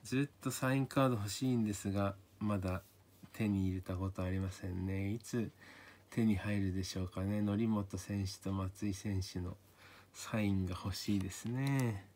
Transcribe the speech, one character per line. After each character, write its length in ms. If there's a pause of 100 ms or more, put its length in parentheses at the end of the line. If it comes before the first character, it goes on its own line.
ず 180
っ 200
と 80
サ 240
イ 60
ン 80
カ 180
ー 40
ド 60
欲 140
し 160
い 100
ん 80
で 100
す 180
が、 240 (240)
ま 180
だ 240 (520)
手 140
に 200
入 80
れ 60
た 140
こ 140
と 140
あ 60
り 100
ま 120
せ 160
ん 180
ね。 260
い 80
つ 320 (580)
手 160
に 100
入 240
る 140
で 100
し 140
ょ 60
う 40
か 140
ね。 240
則 220
本 300
選 280
手 140
と 120
松 360
井 60
選 280
手 180
の 160 (580)
サ 280
イ 100
ン 140
が 60
欲 240
し 220
い 20
で 100
す 160
ね。 580 (120)